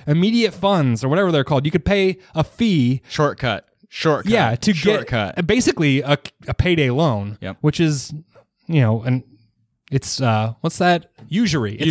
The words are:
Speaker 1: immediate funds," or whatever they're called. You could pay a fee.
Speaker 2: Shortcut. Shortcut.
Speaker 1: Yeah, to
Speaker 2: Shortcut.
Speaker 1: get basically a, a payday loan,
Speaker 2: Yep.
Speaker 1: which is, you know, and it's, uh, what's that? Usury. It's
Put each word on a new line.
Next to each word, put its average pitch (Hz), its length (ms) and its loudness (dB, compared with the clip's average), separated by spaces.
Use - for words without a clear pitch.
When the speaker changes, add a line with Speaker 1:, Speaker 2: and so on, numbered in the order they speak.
Speaker 1:
immediate 202 460 2
funds," 165 500 0
or 131 60 -2
whatever 180 240 2
they're 143 120 2
called. 139 200 0
You 160 60 -2
could 185 140 0
pay 190 320 0
a 160 100 0
fee. 139 680 0
Speaker 2:
Shortcut. 123 560 -2
Shortcut. 151 400 -2
Speaker 1:
Yeah, 160 260 2
to 147 180 0
Speaker 2:
Shortcut. 139 640 -2
Speaker 1:
get 170 100 -2
basically 151 540 2
a, 143 160 -4
a 117 40 -8
payday 160 360 0
loan, 113 500 -2
Speaker 2:
Yep. 95 220 -12
Speaker 1:
which 151 180 0
is, 151 340 -2
you 160 140 2
know, 113 200 2
and 127 220 -2
it's, - 300 -4
uh, 113 400 0
what's - 200 -4
that? 175 300 0
Usury. 147 460 -2
It's 120 160 -4